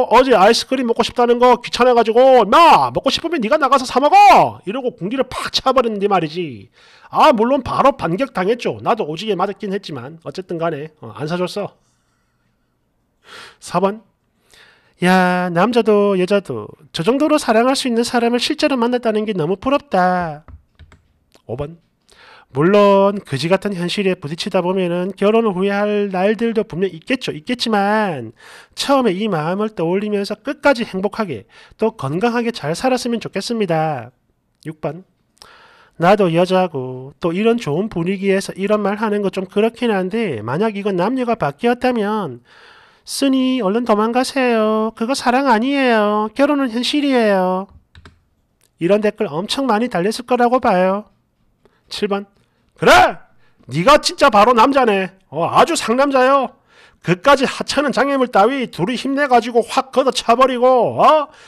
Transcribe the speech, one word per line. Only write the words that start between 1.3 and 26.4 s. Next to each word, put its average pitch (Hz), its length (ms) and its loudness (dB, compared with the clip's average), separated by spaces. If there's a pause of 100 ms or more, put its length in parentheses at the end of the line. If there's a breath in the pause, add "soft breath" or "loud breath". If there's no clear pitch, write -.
거 247 220 4
귀찮아가지고 240 840 4
'임마, 220 480 6
먹고 254 180 -2
싶으면 330 320 -4
네가 247 160 0
나가서 262 260 0
사 262 160 -4
먹어.' 294 640 6
이러고 247 300 -6
궁디를 233 340 -4
팍 - 220 -10
차버렸는데 233 560 0
말이지. 160 640 -4 (400 soft breath)
아, 277 220 4
물론 240 300 0
바로 254 300 2
반격당했죠. 196 880 -4
나도 202 220 -2
오지게 170 320 -6
맞았긴 196 360 -4
했지만 160 520 -10
어쨌든 170 340 -10
간에, 156 300 -6 (120)
어, 113 140 -16
안 151 140 -8
사줬어." 175 480 -6 (1800 loud breath)
사 - 180 -6
번. 202 240 -2 (1000 soft breath)
"야, 180 460 2
남자도 208 680 2
여자도 180 480 -2 (260)
저 165 120 -6
정도로 285 340 2
사랑할 254 380 2
수 - 120 -4
있는 233 140 0
사람을 240 380 -2
실제로 294 360 -2
만났다는 233 480 -2
게 214 100 -4
너무 175 220 -2
부럽다." 180 880 -2 (1000)
오 113 100 -10
번. 147 220 -10 (720 soft breath)
물론 196 680 4
그지 139 280 -6
같은 190 260 -2
현실에 180 420 -2
부딪히다 175 460 -4
보면은 180 540 -2
결혼을 214 360 2
후회할 202 580 -2
날들도 208 540 -2